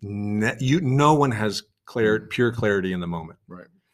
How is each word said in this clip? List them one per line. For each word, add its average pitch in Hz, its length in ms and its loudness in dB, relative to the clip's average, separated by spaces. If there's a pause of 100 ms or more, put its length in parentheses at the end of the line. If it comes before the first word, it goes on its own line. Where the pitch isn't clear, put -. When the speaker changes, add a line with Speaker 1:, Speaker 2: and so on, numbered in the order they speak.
Speaker 1:
ne-, 104 580 -4
you, 131 220 2
no 143 320 4
one 143 160 2
has 107 320 -4 (240)
clar-, 107 340 0
Speaker 2:
Mm. 110 100 -20
Speaker 1:
pure 120 220 0
clarity 101 400 0
in 90 80 -4
the 87 60 -6
moment. 85 320 -10 (100)
Speaker 2:
Right. 90 180 -20 (280)